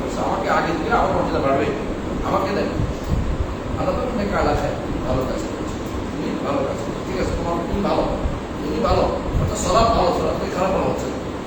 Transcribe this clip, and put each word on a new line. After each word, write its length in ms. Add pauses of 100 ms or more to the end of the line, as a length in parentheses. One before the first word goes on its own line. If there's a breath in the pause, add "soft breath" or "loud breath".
করছে, 200
আমাকে 300
আগে 220
দিলে 220
আমার 180
মর্যাদা 340
বাড়বে, 200 (600)
আমাকে 280
দেন। 140 (1080)
আল্লাহ 180
তো 60
অনেক 320
আলা 260
খায়, 200
তুমি 180 (100)
ভালো 140
কাজ 260
করছো, 280 (340)
তুমি 180 (180)
ভালো 120
কাজ 220
করছো, 260
ঠিক 140
আছে, 180
তোমার, 180 (120)
তুমি 200
ভালো, 140 (600)
তুমি 160 (100)
ভালো, 140 (380)
অর্থাৎ 180
সালাত 380
ভালো, 220
সালাত 220
থেকে 160
খারাপ 140
ভালো 140
হচ্ছে 220
না। 140 (260)